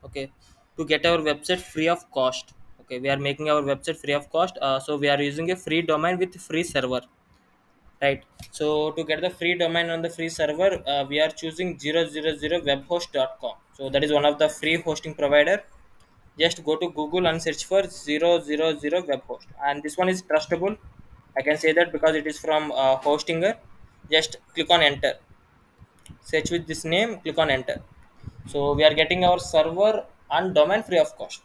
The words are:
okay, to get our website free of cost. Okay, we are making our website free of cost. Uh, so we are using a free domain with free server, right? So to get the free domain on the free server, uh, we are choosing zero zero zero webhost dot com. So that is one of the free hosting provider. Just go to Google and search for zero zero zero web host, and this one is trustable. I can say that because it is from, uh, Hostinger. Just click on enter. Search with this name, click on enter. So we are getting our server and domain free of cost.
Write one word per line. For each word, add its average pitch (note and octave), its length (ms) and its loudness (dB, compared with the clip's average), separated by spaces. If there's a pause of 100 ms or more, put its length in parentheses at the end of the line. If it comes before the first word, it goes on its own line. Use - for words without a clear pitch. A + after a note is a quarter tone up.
okay, C#3 260 -10 (460)
to D#3+ 80 -6
get D3+ 200 0
our E3+ 120 4
website D3+ 420 -2
free D#3+ 300 -2
of E3+ 220 -2
cost. B2+ 420 -2 (280)
Okay, B2+ 180 -10
we C3 100 -2
are C#3 80 2
making C#3 320 -4
our D3+ 120 4
website C#3 360 -4
free C#3+ 160 -4
of C#3+ 160 -4
cost. F3 320 0
Uh, C3+ 180 0
so D3 180 -6
we C#3+ 120 0
are C#3+ 120 2
using D3 300 -2
a F#3 40 0
free E3 260 -2
domain D#3+ 360 0
with F3+ 220 -2
free - 240 -4
server, B2+ 380 -2 (1000)
right? C#3 220 0 (280)
So D3+ 400 -2
to D#3+ 120 -6
get D#3 180 -2
the F3+ 80 0
free F3+ 280 -2
domain E3+ 320 0
on E3 120 -4
the E3 80 -4
free E3 200 -6
server, E3 580 0
uh, C#3 200 0
we C#3+ 120 -2
are D#3 100 4
choosing D#3+ 480 -6
zero D3+ 300 0
zero D3+ 280 -4
zero D3+ 260 -2
webhost D3 500 -2
dot - 300 -2
com. A2+ 140 -8 (180)
So C3+ 160 -10
that C#3 140 2
is D3+ 100 0
one C#3+ 120 4
of D3 140 4
the D3+ 100 4
free D#3 320 -2
hosting D#3 320 -6
provider. D3 480 4 (800)
Just E3 240 0
go D#3 140 0
to E3+ 120 -2
Google D#3+ 380 -2
and E3 140 0
search D#3+ 240 -6
for G3 220 2
zero D#3+ 520 0
zero D3+ 380 -2
zero D#3+ 280 -2
web C3+ 180 -4
host, - 240 -14 (180)
and C#3+ 180 -2
this D3+ 140 -8
one F#3 100 2
is F#3 160 -2
trustable. E3+ 540 0 (600)
I C3+ 40 -2
can D3 160 0
say D#3+ 160 2
that E3+ 180 4
because D#3 240 2
it D3+ 100 -2
is D3+ 140 -8
from, D3+ 320 0
uh, C3 280 2
Hostinger. E3 560 0 (540)
Just - 280 2 (180)
click D#3+ 160 0
on E3+ 100 6
enter. C#3+ 340 2 (1080)
Search - 280 -2
with E3+ 160 -2
this D#3+ 180 -8
name, F#3 360 0
click D3+ 180 -6
on D#3 140 2
enter. C3 300 -2 (680)
So C#3+ 260 0
we C#3+ 100 2
are D#3 120 8
getting D#3+ 280 2
our F3+ 140 6
server E3+ 680 2 (260)
and F3+ 240 0
domain E3+ 260 4
free F#3+ 160 0
of D#3 180 2
cost. - 300 -14